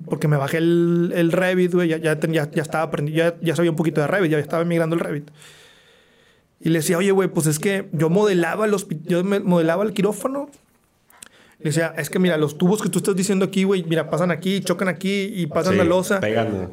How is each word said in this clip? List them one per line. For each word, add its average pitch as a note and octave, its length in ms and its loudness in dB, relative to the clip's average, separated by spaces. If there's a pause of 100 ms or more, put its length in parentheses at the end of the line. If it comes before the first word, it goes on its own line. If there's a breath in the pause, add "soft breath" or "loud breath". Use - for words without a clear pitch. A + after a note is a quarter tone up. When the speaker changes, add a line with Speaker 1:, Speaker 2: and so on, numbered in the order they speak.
Speaker 1:
porque D#3 200 -2
me D3+ 100 4
bajé C#3 220 -2
el, E3+ 560 2
el E3+ 180 2
Revit, F3+ 420 2
güey, F3 140 2
ya, D#3+ 100 0
ya D#3 200 0
ten-, D#3+ 140 -2
ya, D3+ 180 0
ya D#3+ 120 -2
estaba D#3 280 -4
aprendi-, D#3 220 -4
ya, E3 280 2
ya E3 140 0
sabía E3+ 160 2
un D#3 60 -2
poquito D#3+ 240 0
de C#3+ 80 2
Revit, F#3 240 2
ya D#3 60 2
estaba D#3+ 260 -2
migrando E3 320 0
el E3 40 0
Revit. D3 300 -6 (1300 loud breath)
Y D#3+ 100 -2
le D#3+ 100 2
decía, E3 180 0
"Oye, G3 140 2
güey, F#3+ 160 2
pues D#3+ 180 -2
es D#3 140 0
que G3 320 -2
yo D#3+ 180 0
modelaba F#3+ 540 2
el A3 80 2
hospi-, F#3 320 -4
yo F3+ 180 0
me, G3 160 0
modelaba F3 460 2
el A3 80 -2
quirófano". C4 580 -2 (1080 loud breath)
Le - 60 -6
decía, D#3+ 300 -2
"Es D3 140 -6
que - 80 -2
mira, F3+ 180 2
los D3+ 220 -2
tubos G3+ 240 2
que G#3 60 -2
tú F3 100 0
estás G3 160 0
diciendo G3 300 0
aquí, F#3+ 180 0
güey, F#3+ 220 2
mira, D#3+ 260 -2
pasan E3+ 220 0
aquí, F#3 280 -2
chocan F#3+ 280 -2
aquí G3 480 -2
y F3 100 -2
pasan E3 280 0
Speaker 2:
Sí, G3+ 40 4
Speaker 1:
la F#3 60 4
losa". F#3 340 0
Speaker 2:
pegan. G#2+ 540 -2